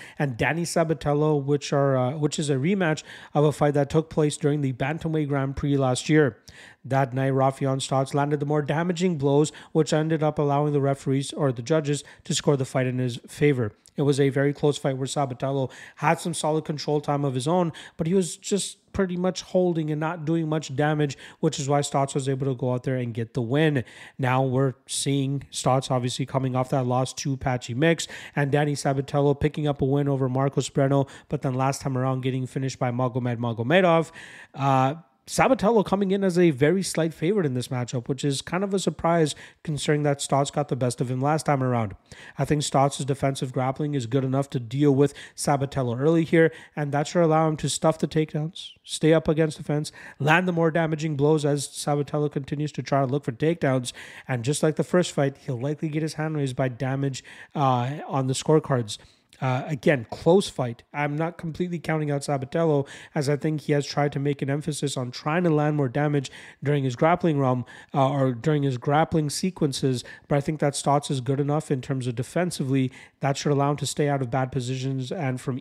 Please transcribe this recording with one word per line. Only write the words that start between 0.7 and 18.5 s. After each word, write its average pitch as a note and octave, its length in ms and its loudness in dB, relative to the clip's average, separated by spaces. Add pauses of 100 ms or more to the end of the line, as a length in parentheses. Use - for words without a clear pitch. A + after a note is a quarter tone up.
which C#3+ 280 -2
are, C#3 260 4
uh, B2+ 200 0
which D3 220 -2
is D3+ 100 -2
a D3 60 2
rematch D#3+ 480 0 (320)
of D3 100 4
a D3+ 80 4
fight D3 220 2
that C#3+ 160 2
took D#3 180 2
place D3+ 300 0
during D3 240 0
the C3 100 0
Bantamweight D#3 560 -2
Grand C3+ 280 -2
Prix C#3+ 200 0
last C3 320 0
year. D3+ 300 6 (440)
That C3 300 0
night, C3+ 200 0
Raufeon C3+ 500 0
Stots C3+ 320 0
landed C#3+ 260 0
the C#3+ 60 -4
more D3+ 160 0
damaging E3 560 0
blows, C#3+ 340 4 (200)
which D#3 200 2
ended D#3+ 300 2
up D3+ 160 0
allowing D3 340 2
the C#3+ 80 2
referees C#3 520 -2
or D3+ 200 0
the A#2 80 -8
judges D3 420 0 (220)
to E3 100 -4
score D3 220 2
the C3 80 -2
fight C3 220 -2
in B2+ 120 -2
his B2+ 200 -2 (100)
favor. B2+ 440 2 (240)
It D3+ 60 -2
was C#3 180 2
a C#3 80 4
very C#3 240 0
close C#3+ 240 0
fight C3+ 220 -4
where C3+ 80 -6
Sabatello C3+ 640 -4 (260)
had D#3+ 240 2
some E3+ 140 -4
solid D#3 320 -2
control D3+ 340 -2
time C#3+ 240 -2
of C3+ 100 0
his C3 140 -2
own, E3+ 240 2 (240)
but E3 100 -2
he E3+ 60 0
was F#3 240 0
just - 560 -6